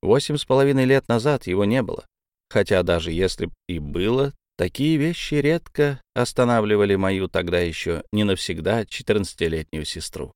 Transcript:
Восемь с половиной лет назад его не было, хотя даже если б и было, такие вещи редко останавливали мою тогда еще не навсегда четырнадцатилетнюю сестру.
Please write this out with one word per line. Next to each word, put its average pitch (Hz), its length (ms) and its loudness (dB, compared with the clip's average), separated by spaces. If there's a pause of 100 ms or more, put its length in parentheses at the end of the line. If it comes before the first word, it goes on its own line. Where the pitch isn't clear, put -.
Восемь 139 340 2
с - 80 -4
половиной 135 400 4
лет 131 240 2
назад 120 380 0
его 92 180 0
не 117 180 2
было, - 240 -8 (420)
хотя 98 340 2
даже 85 300 0
если 90 340 -2
б 85 60 -10 (160)
и 87 100 -4
было, 101 540 -2 (240)
такие 143 400 0
вещи 151 380 -2
редко 147 680 0 (140)
останавливали 107 800 2
мою 95 340 0
тогда 87 320 0
еще 85 500 -4
не 107 140 0
навсегда 95 600 -2
четырнадцатилетнюю 80 1000 -4
сестру. 76 520 -10